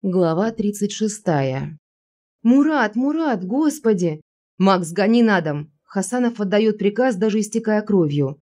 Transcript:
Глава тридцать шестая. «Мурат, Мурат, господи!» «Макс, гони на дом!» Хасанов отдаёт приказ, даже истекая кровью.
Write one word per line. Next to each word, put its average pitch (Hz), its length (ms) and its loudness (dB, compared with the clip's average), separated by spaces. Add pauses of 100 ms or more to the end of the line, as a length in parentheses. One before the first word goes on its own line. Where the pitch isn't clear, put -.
Глава 185 460 0
тридцать 208 400 -4
шестая. 151 840 -2 (680)
«Мурат, 262 540 2
Мурат, 269 480 -2
господи!» 214 760 0 (380)
«Макс, 185 340 2
гони 208 320 2
на 208 160 4
дом!» 151 320 -6 (140)
Хасанов 233 560 -4
отдаёт 208 360 0
приказ, 208 380 0
даже 208 240 0
истекая 214 420 -2
кровью. 147 640 0